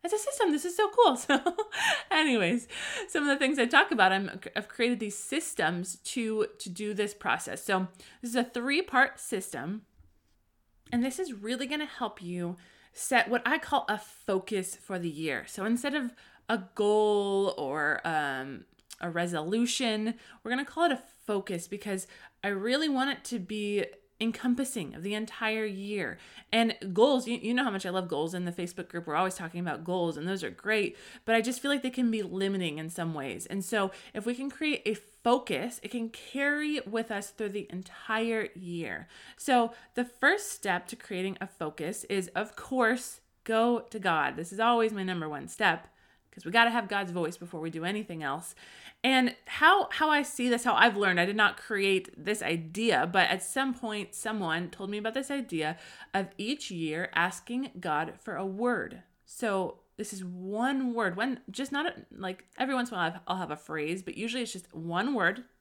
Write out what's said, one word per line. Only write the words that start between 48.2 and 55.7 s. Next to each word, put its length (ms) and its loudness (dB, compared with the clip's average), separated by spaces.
else. 320 -6
And 320 4
how, 440 6
how 200 2
I 120 4
see 260 -2
this, 160 2
how 100 4
I've 220 8
learned, 240 4
I 60 4
did 100 -2
not 220 4
create 580 0
this 260 -4
idea, 680 0
but 180 0
at 140 -2
some 320 -2
point 400 -8
someone 560 -4
told 200 -10
me 80 -4
about 160 -4
this 160 -4
idea 460 -4